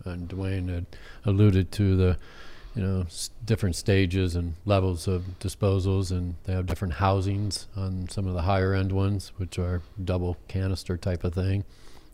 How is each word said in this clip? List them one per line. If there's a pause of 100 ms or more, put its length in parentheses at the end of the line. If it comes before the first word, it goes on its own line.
and
Dwayne
had (380)
alluded
to
the, (600)
you
know,
s-, (140)
different
stages
and (100)
levels
of (160)
disposals,
and
they
have
different
housings (100)
on
some
of
the
higher
end
ones,
which
are (200)
double (100)
canister
type
of
thing. (500)